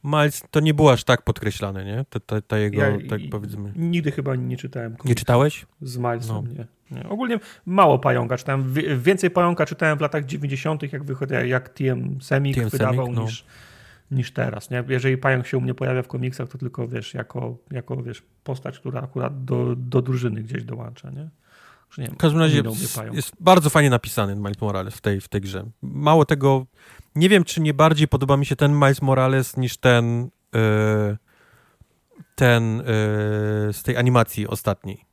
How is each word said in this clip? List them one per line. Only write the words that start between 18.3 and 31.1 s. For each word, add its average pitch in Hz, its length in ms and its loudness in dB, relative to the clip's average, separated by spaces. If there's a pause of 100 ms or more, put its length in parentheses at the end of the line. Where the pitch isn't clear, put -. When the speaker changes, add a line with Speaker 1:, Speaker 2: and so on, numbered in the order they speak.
Speaker 2:
postać, 135 340 -10
która 131 240 -8
akurat 131 420 -6
do, 123 320 -2
do 123 260 0
drużyny 123 400 -2
gdzieś 120 220 -8
dołącza, 120 460 -12
nie? 143 180 -12 (600)
Że 147 120 -12
nie 120 60 -8
wiem, 113 60 -10
Speaker 1:
W - 40 -8
każdym 160 220 4
razie 160 160 6
Speaker 2:
minął 113 180 0
mnie 190 100 -6
Speaker 1:
s-, - 120 -6
Speaker 2:
Pająk. 110 200 -8
Speaker 1:
jest - 240 -8
bardzo 175 300 8
fajnie 147 200 6
napisany 107 460 0
Miles 104 240 -6
Morales 101 340 -4
w - 60 -18
tej, 101 200 0
w - 80 -20
tej 104 120 -4
grze. 95 240 -10 (180)
Mało 147 420 4
tego, 135 420 2 (480)
nie 165 140 4
wiem, 190 160 6
czy - 160 -4
nie 151 140 2
bardziej 156 340 4
podoba 139 280 4
mi 139 100 0
się 135 100 -4
ten 147 180 4
Miles 139 280 4
Morales 131 540 2
niż 127 200 -4
ten, 120 520 2 (260)
e, 107 640 2 (1200)